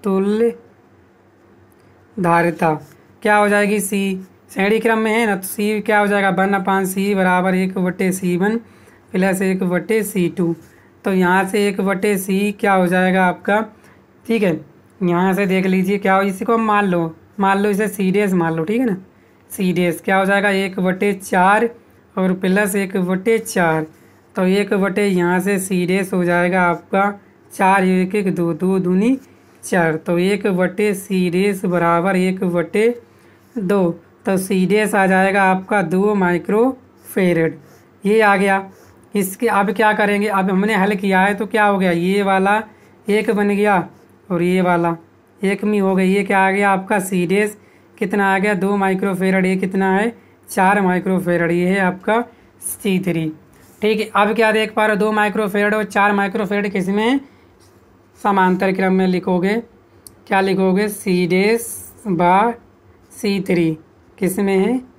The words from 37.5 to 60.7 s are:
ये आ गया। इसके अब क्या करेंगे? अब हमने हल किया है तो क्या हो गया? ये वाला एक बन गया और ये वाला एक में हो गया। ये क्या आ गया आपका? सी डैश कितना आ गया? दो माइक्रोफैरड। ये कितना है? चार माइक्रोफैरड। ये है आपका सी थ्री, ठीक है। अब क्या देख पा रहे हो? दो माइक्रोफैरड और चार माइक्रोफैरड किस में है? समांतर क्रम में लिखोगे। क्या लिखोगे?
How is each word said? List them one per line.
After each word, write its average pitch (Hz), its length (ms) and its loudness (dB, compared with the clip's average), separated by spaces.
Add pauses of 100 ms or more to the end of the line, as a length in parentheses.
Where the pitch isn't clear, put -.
ये 214 180 2
आ 202 160 4
गया। 190 320 0 (460)
इसके 202 340 -2
अब 202 220 0
क्या 214 220 2
करेंगे? 208 360 0
अब 190 220 -2
हमने 208 240 0
हल 202 200 2
किया 190 260 0
है 202 140 2
तो 208 120 -6
क्या 214 180 0
हो 202 120 2
गया? 185 140 2
ये 180 320 0
वाला 196 380 0 (460)
एक 214 240 0
बन 202 180 0
गया 202 380 0 (420)
और 175 140 -2
ये 180 180 2
वाला 170 340 0 (460)
एक 196 220 -2
में 208 160 0
हो 190 160 0
गया। 185 120 2
ये 196 160 2
क्या 196 160 0
आ 190 120 2
गया 202 200 0
आपका? 190 300 0
सी 185 260 -2
डैश 208 300 0 (400)
कितना 196 360 2
आ 190 60 2
गया? 208 160 0
दो 190 220 0
माइक्रोफैरड। 190 680 0
ये 190 120 2
कितना 190 340 0
है? 214 220 0 (360)
चार 196 320 2
माइक्रोफैरड। 175 720 0
ये 175 160 0
है 196 140 2
आपका 190 420 0 (380)
सी - 400 -4
थ्री, 160 300 -4 (500)
ठीक 214 180 0
है। 202 180 -4
अब 208 180 2
क्या 220 160 2
देख 220 220 -2
पा 214 120 0
रहे 214 100 2
हो? 185 40 -2
दो 214 140 0
माइक्रोफैरड 208 600 0
और 214 120 -2
चार 208 280 2
माइक्रोफैरड 202 560 -2
किस 190 200 -4
में 208 140 0
है? 262 160 2 (1000)
समांतर 190 540 2
क्रम 190 200 0
में 185 140 2
लिखोगे। 180 480 0 (720)
क्या 196 140 0
लिखोगे? 190 480 2